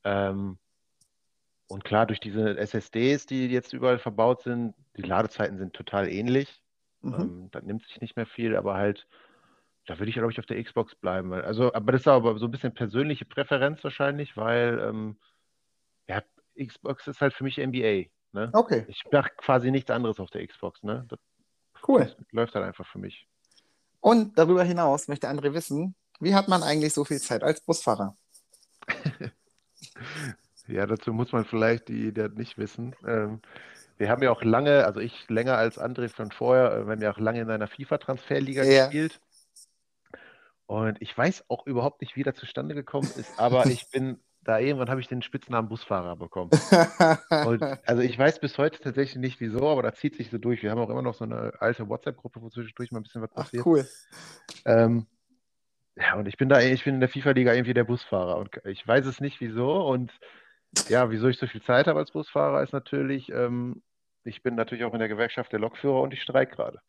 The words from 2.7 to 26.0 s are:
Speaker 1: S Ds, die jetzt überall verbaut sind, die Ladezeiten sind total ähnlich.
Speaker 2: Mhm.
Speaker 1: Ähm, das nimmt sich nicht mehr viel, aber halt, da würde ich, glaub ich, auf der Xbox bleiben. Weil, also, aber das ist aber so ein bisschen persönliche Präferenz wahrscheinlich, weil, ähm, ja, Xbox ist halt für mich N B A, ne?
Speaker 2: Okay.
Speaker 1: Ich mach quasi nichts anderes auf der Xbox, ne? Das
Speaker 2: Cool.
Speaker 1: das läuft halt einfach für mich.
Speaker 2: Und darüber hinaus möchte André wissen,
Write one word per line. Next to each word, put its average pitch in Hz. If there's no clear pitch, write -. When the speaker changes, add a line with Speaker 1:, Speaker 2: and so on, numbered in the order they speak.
Speaker 1:
S 110
Ds, 131
die 131
jetzt 123
überall 123
verbaut 113
sind, 120
die 95
Ladezeiten 98
sind 95
total 98
ähnlich. 120
Speaker 2:
Mhm. 170
Speaker 1:
Ähm, 175
das -
nimmt 107
sich -
nicht -
mehr 113
viel, 113
aber 98
halt, 101
da 82
würde 104
ich, 110
glaub 117
ich, 117
auf 110
der 117
Xbox -
bleiben. 92
Weil, 90
also, 117
aber 107
das 127
ist -
aber 117
so 117
ein 117
bisschen 120
persönliche 127
Präferenz 139
wahrscheinlich, 143
weil, 117
ähm, 107
ja, 95
Xbox -
ist 139
halt 139
für -
mich 135
N 131
B 123
A, 98
ne? 113
Speaker 2:
Okay. 127
Speaker 1:
Ich -
mach 143
quasi 127
nichts 135
anderes 117
auf 92
der 85
Xbox, -
ne? 117
Das -
Speaker 2:
Cool. 208
Speaker 1:
das -
läuft 113
halt 101
einfach -
für 98
mich. -
Speaker 2:
Und 214
darüber 175
hinaus 170
möchte 143
André 143
wissen, 165